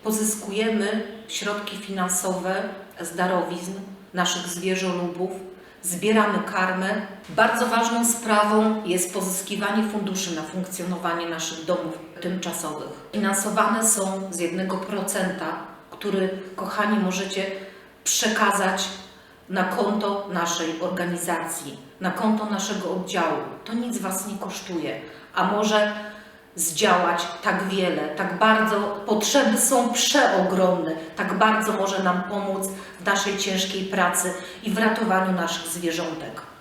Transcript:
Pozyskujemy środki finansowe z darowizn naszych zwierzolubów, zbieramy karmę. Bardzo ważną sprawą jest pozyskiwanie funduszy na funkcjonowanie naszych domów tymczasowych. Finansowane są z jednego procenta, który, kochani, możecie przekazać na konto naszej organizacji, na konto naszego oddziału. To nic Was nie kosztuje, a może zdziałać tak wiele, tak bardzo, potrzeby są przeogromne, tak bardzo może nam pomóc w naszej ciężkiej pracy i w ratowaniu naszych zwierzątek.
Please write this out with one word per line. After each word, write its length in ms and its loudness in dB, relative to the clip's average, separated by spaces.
Pozyskujemy 1000 0
środki 500 -6
finansowe 840 -2
z 140 -8
darowizn 580 0
naszych 340 0
zwierzolubów, 840 -2
zbieramy 560 2
karmę. 500 0
Bardzo 360 4
ważną 400 2
sprawą 800 4
jest 280 0
pozyskiwanie 720 0
funduszy 520 -2
na 60 -4
funkcjonowanie 880 -4
naszych 360 -6
domów 320 -2
tymczasowych. 680 -6
Finansowane 760 2
są 340 2
z 80 -6
jednego 380 0
procenta, 920 -4
który, 380 0
kochani, 440 0
możecie 460 0
przekazać 840 2
na 140 0
konto 680 0
naszej 480 -2
organizacji, 960 -4
na 120 0
konto 340 2
naszego 460 -2
oddziału. 460 0
To 80 -8
nic 240 -2
Was 300 -4
nie 100 -6
kosztuje, 640 -6
a 80 2
może 500 4
zdziałać 720 4
tak 240 0
wiele, 480 0
tak 220 -2
bardzo, 380 6
potrzeby 520 4
są 360 4
przeogromne, 1000 4
tak 220 -2
bardzo 360 4
może 300 0
nam 200 2
pomóc 440 -2
w 40 -8
naszej 320 0
ciężkiej 480 -2
pracy 480 2
i 80 -2
w 60 2
ratowaniu 540 4
naszych 360 0
zwierzątek. 760 -4